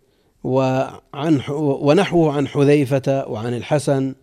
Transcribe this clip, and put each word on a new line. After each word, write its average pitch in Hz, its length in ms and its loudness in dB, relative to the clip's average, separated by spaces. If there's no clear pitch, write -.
وعن 131 1000 -2
ح-، - 80 -10
ونحوه 151 760 2
عن 143 140 -2
حذيفة 139 800 0
وعن 120 260 -6
الحسن 135 680 -2